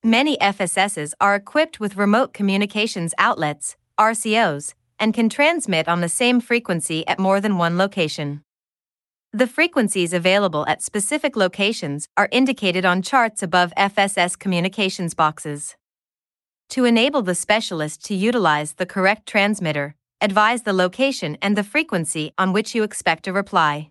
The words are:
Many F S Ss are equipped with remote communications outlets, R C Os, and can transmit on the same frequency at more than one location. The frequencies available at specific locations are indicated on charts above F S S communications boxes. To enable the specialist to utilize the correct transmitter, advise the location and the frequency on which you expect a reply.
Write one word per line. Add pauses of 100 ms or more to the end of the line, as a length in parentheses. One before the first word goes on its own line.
Many
F
S
Ss
are
equipped
with
remote
communications
outlets, (220)
R
C
Os, (260)
and
can
transmit
on
the
same
frequency
at
more
than
one
location. (920)
The
frequencies
available
at
specific
locations
are
indicated
on
charts
above
F
S
S
communications
boxes. (960)
To
enable
the
specialist
to
utilize
the
correct
transmitter, (260)
advise
the
location
and
the
frequency
on
which
you
expect
a
reply.